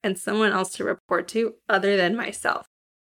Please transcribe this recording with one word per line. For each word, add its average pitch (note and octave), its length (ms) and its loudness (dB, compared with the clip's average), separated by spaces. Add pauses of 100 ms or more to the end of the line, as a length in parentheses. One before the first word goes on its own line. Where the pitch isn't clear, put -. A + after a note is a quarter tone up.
and F#3+ 140 0
someone G#3+ 340 2
else F#3+ 200 0
to - 120 -6
report F3 440 -2
to A3+ 260 -2 (120)
other G3+ 300 2
than F#3 200 2
myself. - 500 -4 (520)